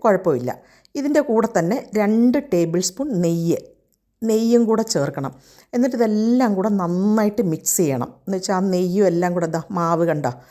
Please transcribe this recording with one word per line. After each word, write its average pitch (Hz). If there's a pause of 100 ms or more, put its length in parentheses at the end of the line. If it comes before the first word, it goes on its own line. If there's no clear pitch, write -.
കുഴപ്പമില്ല. 160 (480)
ഇതിൻ്റെ 294
കൂടെ 220
തന്നെ 180 (220)
രണ്ട് 233 (140)
ടേബിൾ 170 (100)
സ്പൂൺ 294 (140)
നെയ്യ്, 170 (720)
നെയ്യും 226
കൂടെ 226
ചേർക്കണം. 139 (400)
എന്നിട്ട് 247
ഇതെല്ലാം 226
കൂടെ 208 (100)
നന്നായിട്ട് 208 (100)
മിക്സ് -
ചെയ്യണം. 135 (120)
എന്ന് 190
വെച്ചാൽ 185
ആ - (140)
നെയ്യും 185
എല്ലാം 175
കൂടെ 165
ദാ 160 (180)
മാവ് 165
കണ്ടോ, 139 (160)